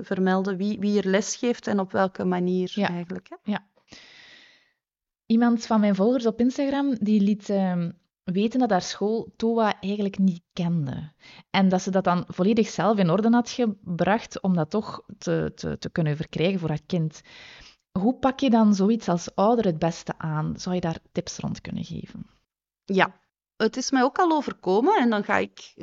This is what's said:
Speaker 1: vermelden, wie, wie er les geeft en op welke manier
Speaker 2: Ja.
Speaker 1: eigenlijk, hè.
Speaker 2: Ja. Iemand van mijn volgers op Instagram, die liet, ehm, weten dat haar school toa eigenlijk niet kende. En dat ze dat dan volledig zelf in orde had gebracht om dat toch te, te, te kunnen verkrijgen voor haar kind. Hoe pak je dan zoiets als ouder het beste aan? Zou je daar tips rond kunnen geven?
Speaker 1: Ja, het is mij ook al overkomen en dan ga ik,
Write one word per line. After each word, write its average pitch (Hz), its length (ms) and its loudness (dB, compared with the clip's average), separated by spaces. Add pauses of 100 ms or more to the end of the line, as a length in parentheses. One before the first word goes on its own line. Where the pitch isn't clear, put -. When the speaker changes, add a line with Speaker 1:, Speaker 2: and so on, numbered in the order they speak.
Speaker 1:
vermelden, 190 560 0
wie, 202 220 -4
wie 208 220 2
er 185 80 -2
les 202 260 0
geeft - 320 -2
en 208 120 0
op 190 120 -4
welke 196 340 0
manier 180 500 0
Speaker 2:
Ja. 202 120 0
Speaker 1:
eigenlijk, 175 420 -8
hè. 311 220 -10
Speaker 2:
Ja. 202 140 -6 (1600)
Iemand 233 400 2
van 220 140 2
mijn 208 160 4
volgers 226 300 2
op 220 140 0
Instagram, 277 600 0
die 214 220 4
liet, 208 280 0
ehm, 180 420 0 (320)
weten 208 360 -2
dat 247 100 2
haar 180 120 2
school - 540 -4
toa 226 440 0
eigenlijk 196 380 -4
niet 190 260 2 (100)
kende. 151 580 -4 (380)
En 190 200 4
dat 180 120 2
ze 190 100 -6
dat 190 120 0
dan 175 240 0
volledig 214 420 2
zelf 202 280 0
in 185 120 4
orde 208 200 2
had 240 200 2
gebracht 196 920 -2
om 190 140 2
dat 156 140 0
toch - 320 -6 (160)
te, 78 380 -2
te, 78 220 -6
te - 120 -10
kunnen 151 260 -2
verkrijgen 175 440 -2
voor 160 100 -4
haar 151 160 -4
kind. 160 360 -4 (800)
Hoe 240 160 2
pak 262 240 -2
je 277 100 2
dan 220 260 6
zoiets 208 340 0
als 175 260 -2
ouder 220 300 2
het 160 140 0
beste - 380 -4
aan? 156 420 -4
Zou 180 160 -4
je 180 60 -2
daar 165 160 -4 (140)
tips - 260 -8
rond - 240 -8
kunnen - 220 -8
geven? - 420 -12 (600)
Speaker 1:
Ja, 190 340 0 (380)
het 226 200 -2
is - 140 -4
mij 262 120 4
ook 269 160 0
al 349 120 4
overkomen 294 680 0
en 240 80 2
dan 208 140 -2
ga 202 140 -2
ik, - 460 -6